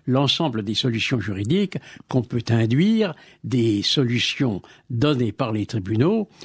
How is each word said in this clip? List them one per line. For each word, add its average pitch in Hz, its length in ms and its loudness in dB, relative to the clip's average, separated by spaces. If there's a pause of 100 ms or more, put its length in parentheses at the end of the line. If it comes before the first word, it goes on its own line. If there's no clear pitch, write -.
l'ensemble 131 560 2
des 107 100 -4
solutions 117 460 -2
juridiques 110 580 -2 (320)
qu'on 127 140 0
peut 117 260 -6
induire, 151 640 2 (300)
des 113 400 0
solutions 120 800 0 (260)
données 123 440 0
par 123 180 -2
les 107 160 -2
tribunaux 117 600 0 (180)